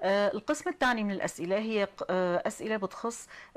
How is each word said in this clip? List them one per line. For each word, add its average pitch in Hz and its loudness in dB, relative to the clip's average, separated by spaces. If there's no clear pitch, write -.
آه، 202 4
القسم 294 -2
الثاني 247 2
من 202 0
الأسئلة 180 -2
هي 214 2
ق-، - -6
آه، 180 2
أسئلة 220 -2
بتخص 220 -6